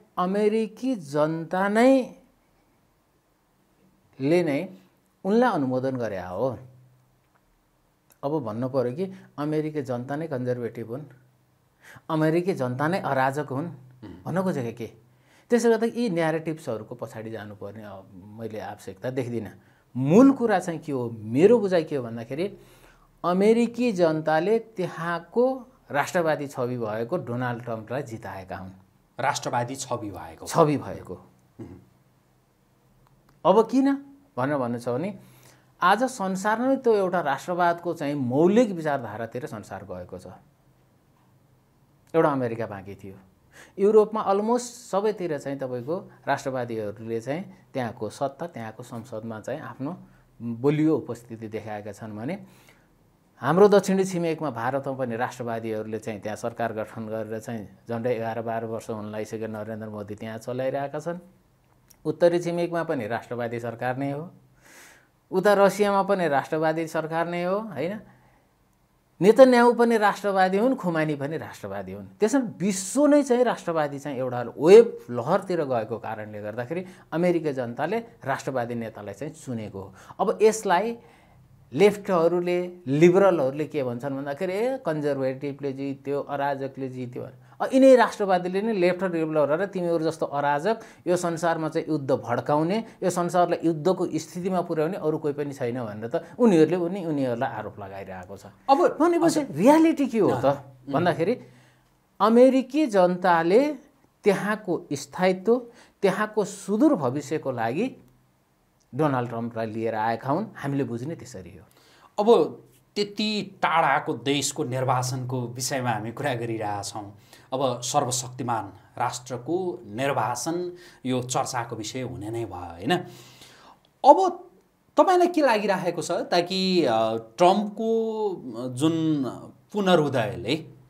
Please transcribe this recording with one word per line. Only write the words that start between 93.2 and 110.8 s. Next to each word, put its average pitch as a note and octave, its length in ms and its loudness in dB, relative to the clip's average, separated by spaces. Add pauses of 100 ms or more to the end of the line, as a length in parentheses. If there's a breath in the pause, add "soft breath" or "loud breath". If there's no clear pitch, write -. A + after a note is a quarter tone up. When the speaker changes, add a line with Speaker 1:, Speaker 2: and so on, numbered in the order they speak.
Speaker 1:
युद्धको E3+ 500 0
स्थितिमा F3+ 480 -4
पुर्याउने E3+ 360 -2
अरू D#3 200 -2
कोही D3+ 160 -4
पनि C#3+ 200 -6
छैन B2+ 300 -4
भनेर G#2+ 320 -8
त - 240 -8
उनीहरूले F3 380 6
पनि F3 280 -4
उनीहरूलाई C3 440 -2
आरोप G#2 300 -10
लगाइरहेको F#2+ 580 -14
छ। - 80 -20
Speaker 2:
अब B3+ 560 2
Speaker 1:
भनेपछि E4+ 380 4
Speaker 2:
हजुर। A#3+ 160 -4
Speaker 1:
रियालिटी C#4+ 520 6
के A3+ 120 -2
हो B2 220 2
त C3+ 40 2
Speaker 2:
अँ, C#3 320 0 (100)
उम्। C#3 60 -8
Speaker 1:
भन्दाखेरि E3 480 0 (800 loud breath)
अमेरिकी B3+ 680 6
जनताले F3+ 840 4 (500)
त्यहाँको G3 720 0
स्थायित्व, F#3+ 680 0 (400 loud breath)
त्यहाँको G3+ 440 0
सुदूर A3 500 2
भविष्यको D3 560 -2
लागि B2+ 440 -2 (1000)
डोनाल्ड B2+ 340 0
ट्रम्पलाई A#2 360 -6
लिएर A2 300 -4
आएका A2+ 340 -2
हुन्। F3 160 -2 (120)
हामीले C#3 260 -4